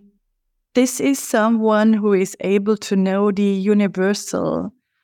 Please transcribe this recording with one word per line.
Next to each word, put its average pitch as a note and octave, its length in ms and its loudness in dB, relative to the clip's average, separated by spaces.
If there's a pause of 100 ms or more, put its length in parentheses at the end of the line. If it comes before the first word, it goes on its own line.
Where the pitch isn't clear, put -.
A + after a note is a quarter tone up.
(720)
this B3+ 260 0
is C#4 200 0
someone A3 720 2
who G#3 200 2
is F#3+ 260 -2
able G3+ 380 0
to - 180 -6
know F#3+ 360 2
the G3+ 120 -2
universal G3 1300 -2 (300)